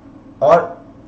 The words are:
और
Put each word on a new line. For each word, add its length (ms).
और 440